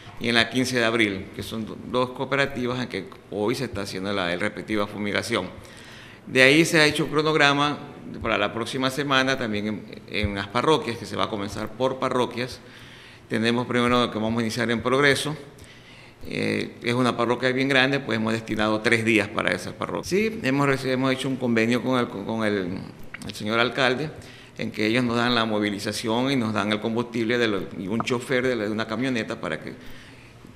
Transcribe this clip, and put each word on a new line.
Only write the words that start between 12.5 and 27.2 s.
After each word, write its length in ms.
Tenemos 380
primero 420
que 80
vamos 220
a 20
iniciar 300
en 100
Progreso. 540
Eh, 560
es 120
una 220
parroquia 360
bien 160
grande, 320
pues 160
hemos 180
destinado 480
tres 240
días 220
para 240
esa 260
parroquia. 320
Sí, 320
hemos 260
reci-, 220
hemos 240
hecho 140
un 80
convenio 480
con 160
el, 80
con 360
el, 360
el 80
señor 240
alcalde, 500
en 140
que 160
ellos 160
nos 140
dan 180
la 100
movilización 840
y 40
nos 160
dan 200
el 100
combustible 560